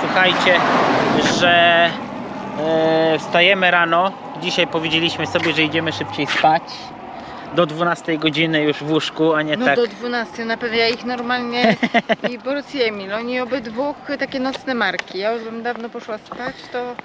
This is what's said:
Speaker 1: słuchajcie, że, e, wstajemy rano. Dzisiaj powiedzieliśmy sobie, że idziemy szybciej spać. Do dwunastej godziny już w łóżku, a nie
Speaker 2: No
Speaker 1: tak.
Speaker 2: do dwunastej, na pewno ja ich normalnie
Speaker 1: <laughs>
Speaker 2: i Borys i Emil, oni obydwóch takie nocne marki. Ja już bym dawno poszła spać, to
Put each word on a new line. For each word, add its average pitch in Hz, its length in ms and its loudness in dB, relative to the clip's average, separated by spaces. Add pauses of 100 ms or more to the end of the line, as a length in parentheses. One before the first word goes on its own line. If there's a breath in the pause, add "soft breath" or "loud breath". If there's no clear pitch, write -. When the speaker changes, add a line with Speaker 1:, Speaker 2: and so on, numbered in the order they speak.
Speaker 1:
słuchajcie, 180 600 4 (800)
że, 170 500 6 (680)
e, 160 580 2
wstajemy 180 520 4
rano. 175 420 4 (300)
Dzisiaj 175 240 0
powiedzieliśmy 165 600 -2
sobie, 165 260 0
że 156 100 2
idziemy 156 300 0
szybciej 147 340 -4
spać. 156 360 2 (920 loud breath)
Do 170 120 2
dwunastej 165 520 -2
godziny 156 440 0
już 147 140 2
w 147 140 -6
łóżku, 156 440 2
a 151 80 0
nie 151 140 -2
Speaker 2:
No 247 100 0
Speaker 1:
tak. - 100 4
Speaker 2:
do 240 100 2
dwunastej, 226 600 -6
na 226 100 -2
pewno 226 200 -4
ja 233 120 4
ich 233 160 -2
normalnie 240 720 0 (200)
Speaker 1:
<laughs> 220 360 0
Speaker 2:
i 233 60 -10
Borys 269 360 -6
i 269 80 0
Emil, 202 320 -2
oni 247 260 -2
obydwóch 254 560 -4 (220)
takie 269 220 -4
nocne 262 340 -4
marki. 185 440 -4
Ja 208 140 0
już 233 120 -4
bym 226 180 -10
dawno 233 260 -6
poszła 226 300 -10
spać, 254 360 -10 (180)
to 247 220 -6 (100)